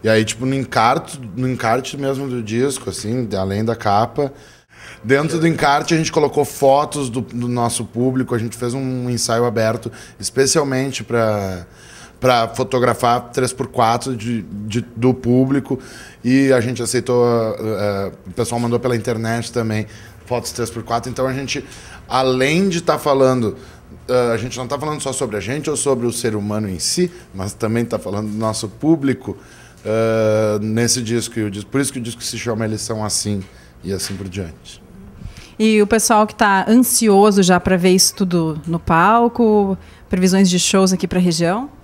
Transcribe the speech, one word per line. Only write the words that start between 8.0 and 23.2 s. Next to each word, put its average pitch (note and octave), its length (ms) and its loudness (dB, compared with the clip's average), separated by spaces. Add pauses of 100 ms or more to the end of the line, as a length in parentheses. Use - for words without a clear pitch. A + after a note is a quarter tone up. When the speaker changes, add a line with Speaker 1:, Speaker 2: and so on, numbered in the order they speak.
Speaker 1:
a A#2 40 0
gente A2 180 -6
fez A#2+ 160 -4
um B2+ 380 -4
ensaio A#2+ 340 0
aberto, A2+ 480 -2 (260)
especialmente C3+ 840 0
pra, G#2 640 -2 (520)
pra A#2+ 300 4
fotografar B2 800 0
três B2+ 240 -2
por - 140 -6
quatro A#2+ 500 0
de, A2+ 240 -4
de, G#2 400 -6
do A#2+ 320 0
público, C3 680 0 (460)
e C3+ 260 4
a B2+ 120 6
gente A#2 200 -4
aceitou, B2 440 0
eh, A2+ 340 0
eh, G2+ 520 -2 (140)
o F#2 60 -14
pessoal A#2 260 -4
mandou A#2+ 220 0
pela B2 160 0
internet A2+ 560 -4
também A2 340 -2 (380)
fotos A#2+ 280 -4
três A#2 180 -4
por A2+ 120 -10
quatro, A#2 280 -4
então C3 160 -2
a C3 80 -2
gente, C#3 280 -6 (460)
além C3 640 2
de E3+ 100 -2
tá D3+ 180 0
falando, C3 560 2 (540)